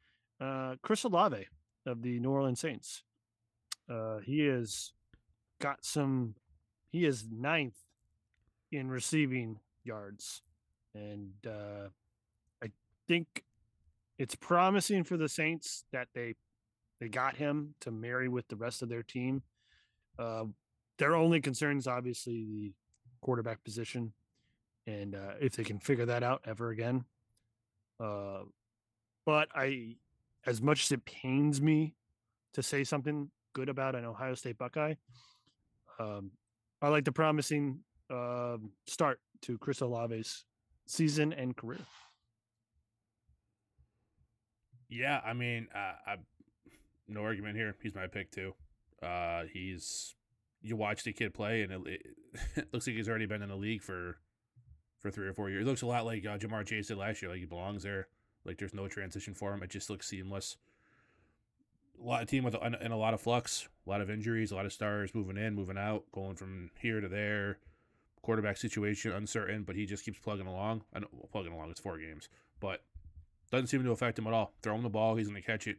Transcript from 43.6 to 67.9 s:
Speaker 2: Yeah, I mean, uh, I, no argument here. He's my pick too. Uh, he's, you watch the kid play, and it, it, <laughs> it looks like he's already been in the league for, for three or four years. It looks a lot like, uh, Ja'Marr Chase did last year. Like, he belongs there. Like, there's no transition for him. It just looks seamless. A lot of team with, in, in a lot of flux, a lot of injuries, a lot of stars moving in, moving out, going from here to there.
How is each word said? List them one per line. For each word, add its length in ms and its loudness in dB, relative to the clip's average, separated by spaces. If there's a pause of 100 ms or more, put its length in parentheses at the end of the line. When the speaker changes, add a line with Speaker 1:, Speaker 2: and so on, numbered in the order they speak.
Speaker 2:
Yeah, 360 2
I 80 2
mean, 420 0
uh, 200 -4 (120)
I, 100 -2 (920)
no 160 -4
argument 320 -2
here. 260 -2
He's 120 -4
my 120 -4
pick 240 -8
too. 240 -8 (480)
Uh, 500 -2
he's, 600 -8 (480)
you 140 -2
watch 260 0
the 100 -4
kid 220 -2
play, 280 0
and 100 -2
it, 140 -6
it, 300 -10 (180)
<laughs> 220 -4
it 160 -4
looks 140 -2
like 80 -2
he's 140 -2
already 180 0
been 160 -4
in 60 -6
the 80 -6
league 260 -2
for, 360 -8 (800)
for 100 -4
three 160 -4
or 60 -2
four 180 -4
years. 120 0
It 60 4
looks 140 0
a 40 -2
lot 200 0
like, 180 -4
uh, 140 -4
Ja'Marr 260 -4
Chase 240 -4
did 100 -4
last 220 -4
year. 100 -6
Like, 100 -6
he 60 -8
belongs 360 -6
there. 240 -4 (380)
Like, 140 -8
there's 160 -6
no 120 -4
transition 480 -8
for 180 -4
him. 100 -4
It 80 -8
just 200 -8
looks 160 -8
seamless. 500 -6 (1400)
A 40 -14
lot 180 0
of 60 -4
team 160 4
with, 100 2
in, 200 0
in 180 -2
a 40 0
lot 180 4
of 60 -2
flux, 480 2 (180)
a 40 -4
lot 100 2
of 100 0
injuries, 420 0
a 20 -4
lot 120 -2
of 60 -4
stars 420 -2
moving 220 -2
in, 180 0
moving 240 -2
out, 340 0
going 240 -6
from 340 -10 (100)
here 200 0
to 80 -2
there. 500 0 (640)